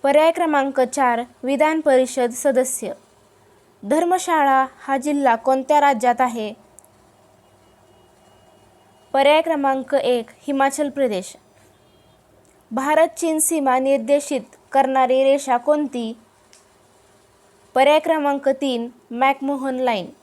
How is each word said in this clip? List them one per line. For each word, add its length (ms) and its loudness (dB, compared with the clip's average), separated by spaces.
पर्याय 280 4
क्रमांक 500 -2
चार, 420 0
विधान 380 0
परिषद 500 0
सदस्य. 640 -2
धर्मशाळा 840 2
हा 160 -4
जिल्हा 400 0
कोणत्या 440 2
राज्यात 400 2
आहे? 320 -2
पर्याय 280 4
क्रमांक 540 -2
एक, 440 0
हिमाचल 500 -2
प्रदेश. 480 -4
भारत 380 2
चीन 300 -4
सीमा 400 0
निर्देशित 640 0
करणारी 520 2
रेषा 320 2
कोणती? 600 -2
पर्याय 240 4
क्रमांक 500 -2
तीन, 400 -4
मॅकमोहन 680 -4
लाईन. 340 -4